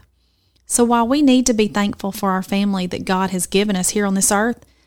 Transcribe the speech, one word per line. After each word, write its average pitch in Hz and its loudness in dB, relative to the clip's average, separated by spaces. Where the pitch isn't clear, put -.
So - 2
while 233 2
we 294 2
need 254 4
to 247 2
be 214 2
thankful 202 -2
for 196 -2
our 190 -2
family 196 -2
that - -8
God 190 0
has 180 -4
given 202 0
us 180 -2
here 208 -2
on 196 0
this 190 0
earth, 220 -2